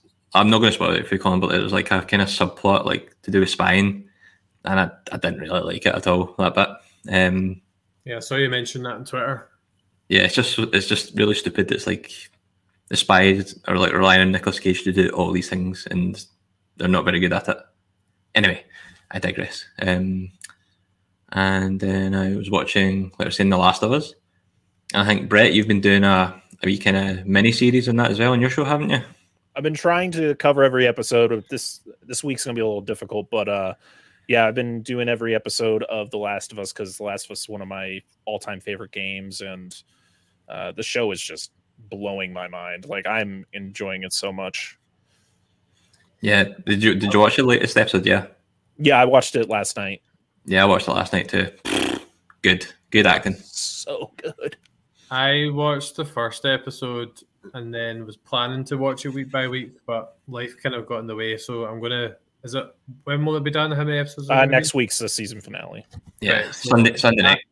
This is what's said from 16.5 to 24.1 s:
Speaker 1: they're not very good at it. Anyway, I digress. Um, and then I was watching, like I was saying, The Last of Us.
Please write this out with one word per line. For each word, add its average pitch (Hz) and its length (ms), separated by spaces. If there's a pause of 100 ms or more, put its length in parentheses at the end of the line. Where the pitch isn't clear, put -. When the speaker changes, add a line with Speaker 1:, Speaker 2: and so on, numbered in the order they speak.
Speaker 1:
they're 90 120
not - 180
very 90 140
good 87 120
at - 160
it. 107 80 (800)
Anyway, 95 280 (480)
I - 80
digress. - 460 (160)
Um, 92 500 (1040)
and 95 480
then 95 340
I 95 220
was 98 140
watching, 95 540 (140)
like - 40
I - 20
was - 120
saying, 98 120
The 95 80
Last 92 260
of 110 100
Us. 147 200 (800)